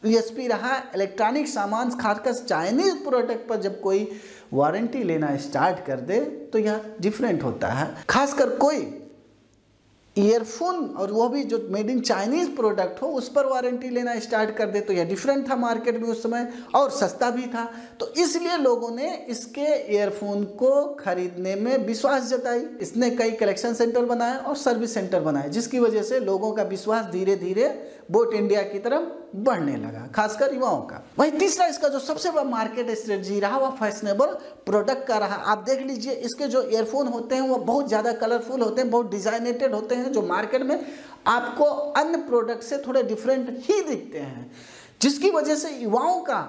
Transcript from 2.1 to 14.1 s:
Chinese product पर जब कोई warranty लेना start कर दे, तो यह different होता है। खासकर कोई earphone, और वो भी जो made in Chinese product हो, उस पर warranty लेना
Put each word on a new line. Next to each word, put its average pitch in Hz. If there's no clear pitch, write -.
Chinese 254
product 233
पर 214
जब 190
कोई 202
warranty 196
लेना 156
start 151
कर 135
दे, 185
तो -
यह 214
different 196
होता 113
है। 135
खासकर 285
कोई 269
earphone, 226
और 196
वो 233
भी 277
जो 220
made 208
in 254
Chinese 240
product 202
हो, 269
उस 262
पर 277
warranty 254
लेना 240